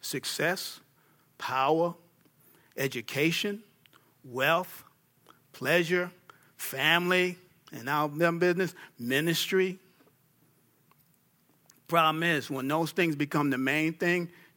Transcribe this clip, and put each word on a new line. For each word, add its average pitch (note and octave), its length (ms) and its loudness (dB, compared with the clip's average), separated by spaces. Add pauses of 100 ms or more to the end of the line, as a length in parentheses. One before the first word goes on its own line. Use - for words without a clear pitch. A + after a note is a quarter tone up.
success, - 800 -4 (580)
power, D#3 580 2 (840)
education, D3 840 -2 (600)
wealth, C#3+ 600 -2 (680)
pleasure, F3 600 0 (440)
family, F3 840 2 (360)
and B2+ 160 -8
our D3+ 180 2
them E3 320 0
business, F3+ 340 2 (240)
ministry. E3 840 0 (2000)
Problem D#3+ 340 2
is, D#3+ 260 0
when C3+ 200 -4
those D#3 240 -2
things E3+ 240 0
become D3 320 0
the C3 80 0
main D3 340 0
thing, F3 380 -2 (280)